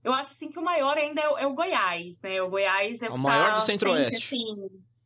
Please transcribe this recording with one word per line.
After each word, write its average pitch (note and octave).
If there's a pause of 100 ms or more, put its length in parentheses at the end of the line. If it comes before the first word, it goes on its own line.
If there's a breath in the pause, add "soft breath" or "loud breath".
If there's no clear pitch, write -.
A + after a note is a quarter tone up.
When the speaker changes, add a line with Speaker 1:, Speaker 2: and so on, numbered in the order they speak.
Speaker 1:
eu A#3+
acho, C#4
assim, D4+
que E4+
o E4
maior D4+
ainda D4+
é D4+
o, C#4+
é C4+
o C#4
Goiás, F#3+
né? F#3+
O F#3
Goiás G3
é -
Speaker 2:
O -
Speaker 1:
o -
que B2+
Speaker 2:
maior C#3+
Speaker 1:
tá G#3+
Speaker 2:
do A3
Centro-Oeste. G3
Speaker 1:
sempre, A3
assim, F#3+ (380)